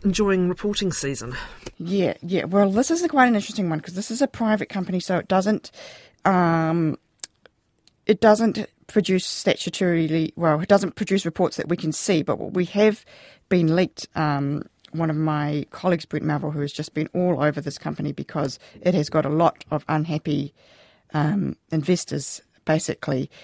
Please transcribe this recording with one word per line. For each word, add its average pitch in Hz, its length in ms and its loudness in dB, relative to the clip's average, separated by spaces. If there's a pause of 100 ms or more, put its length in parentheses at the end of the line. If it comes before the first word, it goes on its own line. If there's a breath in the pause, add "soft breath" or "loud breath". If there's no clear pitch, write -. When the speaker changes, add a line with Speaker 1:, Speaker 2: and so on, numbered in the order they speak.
Speaker 1:
enjoying 190 460 2
reporting 202 420 -2
season? 127 440 -4 (420 loud breath)
Speaker 2:
Yeah, 175 440 0
yeah. 175 240 -2
Well, 196 260 4
this 226 200 2
is 339 120 0
a, 349 40 0
quite 269 200 4
an 240 80 4
interesting 196 340 -2
one 156 100 -2
'cause 170 140 -12
this 190 180 -6
is 233 100 -2
a 277 60 4
private 214 400 0
company, 185 320 -4
so 180 180 -2
it - 120 -4
doesn't, 190 420 2 (540 loud breath)
um, 165 720 2 (1080)
it 214 140 4
doesn't 214 460 4 (220)
produce 190 380 2
statutorily, 165 1080 0
well, 160 240 2
it 180 80 -4
doesn't 196 280 4
produce 190 300 -2
reports 156 300 -2
that - 140 -6
we 175 80 0
can 156 160 -4
see, 170 300 0
but - 140 -2
what - 160 -8
we 180 120 0
have 208 400 2 (420 loud breath)
been 170 280 4
leaked, - 400 0
um, 143 480 -2 (280)
one 160 180 -2
of 156 60 -2
my 147 540 0
colleagues, 175 360 -2
Brent - 200 -6
Melville, 147 260 -2
who 151 80 -6
has 143 140 -4
just - 200 -8
been 151 200 -2
all 180 280 0
over 147 200 0
this 143 160 -8
company 147 340 -6
because 139 480 -6 (220 loud breath)
it 180 120 2
has 151 160 0
got 156 160 0
a 139 40 -2
lot 160 420 2
of 151 160 -4
unhappy, 151 680 -2 (600 soft breath)
um, 151 420 0 (160)
investors, 156 680 -2 (240)
basically. 147 640 -2 (140 loud breath)